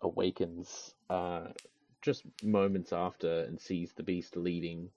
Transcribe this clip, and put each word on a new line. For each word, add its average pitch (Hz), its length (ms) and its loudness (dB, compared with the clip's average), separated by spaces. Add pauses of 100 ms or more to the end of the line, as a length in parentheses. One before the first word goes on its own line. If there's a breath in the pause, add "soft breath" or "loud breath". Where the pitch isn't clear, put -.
awakens, 90 920 -2 (160)
uh, 87 380 -2 (540)
just - 220 0 (200)
moments 98 500 4
after 85 500 0
and 80 160 -6
sees 87 340 -4
the - 100 -8
Beast 90 320 -4
leading 85 600 -2